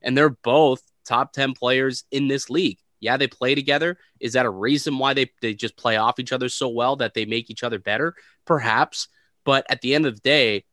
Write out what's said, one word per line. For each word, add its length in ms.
and 140
they're 140
both 520
top 280
ten 200
players 580
in 180
this 200
league. 300
Yeah, 160
they 100
play 300
together. 420
Is 140
that 120
a 40
reason 460
why 160
they, 160
they 140
just 220
play 200
off 240
each 120
other 160
so 200
well 280
that 180
they 100
make 260
each 140
other 160
better? 340
Perhaps. 640
But 240
at 120
the 160
end 100
of 80
the 60
day 420